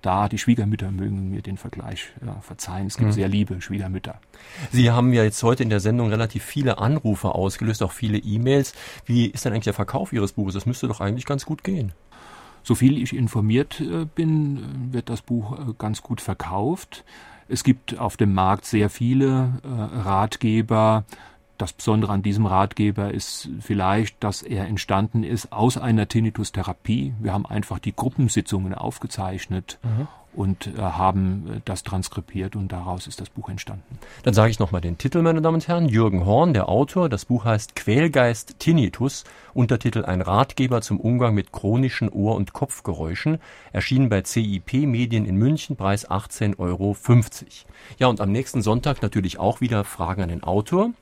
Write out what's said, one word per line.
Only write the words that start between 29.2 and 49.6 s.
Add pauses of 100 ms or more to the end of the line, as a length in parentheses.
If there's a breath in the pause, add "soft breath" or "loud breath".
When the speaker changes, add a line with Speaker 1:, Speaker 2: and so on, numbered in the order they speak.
Speaker 2:
Mhm. (280 loud breath)
Speaker 1:
und,
äh,
haben,
äh,
das
transkribiert
und
daraus
ist
das
Buch
entstanden. (240 loud breath)
Speaker 2:
Dann
sage
ich
noch
mal
den
Titel,
meine
Damen
und
Herren.
Jürgen
Horn,
der
Autor.
Das
Buch
heißt
Quälgeist
Tinnitus, (300 loud breath)
Untertitel
Ein
Ratgeber
zum
Umgang
mit
chronischen
Ohr-
und
Kopfgeräuschen. (340 loud breath)
Erschienen
bei
C
I
P
Medien
in
München,
Preis
achtzehn
Euro
fünfzig. (340 loud breath)
Ja,
und
am
nächsten
Sonntag
natürlich
auch